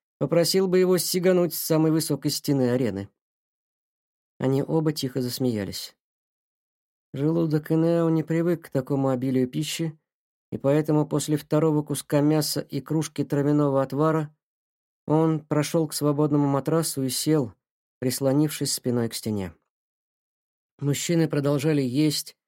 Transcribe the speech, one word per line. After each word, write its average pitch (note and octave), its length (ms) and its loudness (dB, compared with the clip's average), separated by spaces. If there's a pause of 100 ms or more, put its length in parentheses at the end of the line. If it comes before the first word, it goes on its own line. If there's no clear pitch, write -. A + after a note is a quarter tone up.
(180)
попросил E3+ 500 2
бы F3+ 100 2
его F#3 200 4
сигануть F3+ 560 2
с - 60 -8
самой D#3 300 2
высокой D#3 400 0
стены C3+ 400 0
арены». G#2 380 -2 (1300)
Они C3+ 240 2
оба D#3 300 0
тихо C3+ 280 -4
засмеялись. A#2+ 720 -4 (1160)
Желудок D#3 600 0
Энео E3 360 2
не D#3+ 140 2
привык E3 440 -2
к - 40 -20
такому C3+ 380 -2
обилию B2+ 400 0
пищи, D#3 500 -6 (520)
и - 80 -8
поэтому D3+ 480 2
после D3+ 300 -2
второго D3+ 460 0
куска D3 380 -2
мяса D3+ 400 2
и - 200 -8
кружки D3+ 440 -4
травяного C#3+ 580 2
отвара D3+ 520 0 (720)
он D#3 340 2
прошел D3+ 480 0
к - 40 -10
свободному D3 540 2
матрасу C#3 560 0
и C3 60 -2
сел, C#3 440 0 (460)
прислонившись C#3 720 0
спиной A#2+ 360 -2
к A2+ 60 -10
стене. G2+ 400 -6 (1300)
Мужчины D#3 480 0
продолжали C#3+ 540 0
есть, D3 640 -2